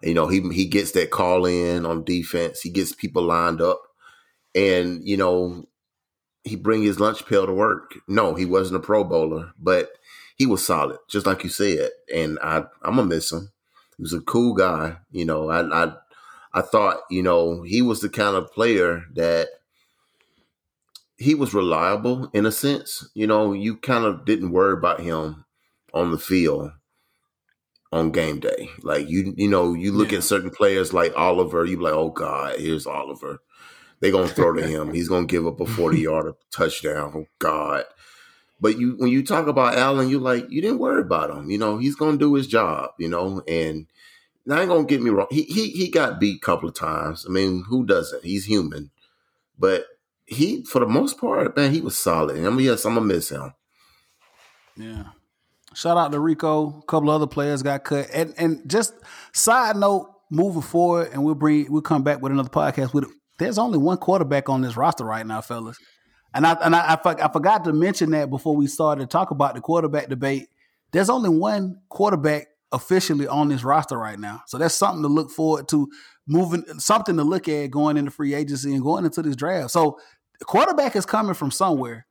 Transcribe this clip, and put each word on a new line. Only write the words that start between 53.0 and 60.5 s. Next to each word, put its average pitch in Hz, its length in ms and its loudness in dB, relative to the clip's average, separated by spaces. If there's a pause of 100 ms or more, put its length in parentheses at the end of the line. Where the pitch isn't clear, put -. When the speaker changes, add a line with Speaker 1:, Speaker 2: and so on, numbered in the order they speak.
Speaker 1:
miss 87 240 0
him. 67 240 -10 (1200)
Speaker 2:
Yeah. 110 280 -12 (720)
Shout 170 220 0
out 156 160 2
to 147 80 -2
Rico. 156 600 0
A - 60 -20
couple 151 240 2
other 151 160 2
players 143 360 -4
got 139 220 -4
cut. 143 280 -4
And, 156 260 -4
and 160 300 -2
just 208 240 0 (400)
side 233 440 2
note, 202 340 0 (200)
moving 160 320 2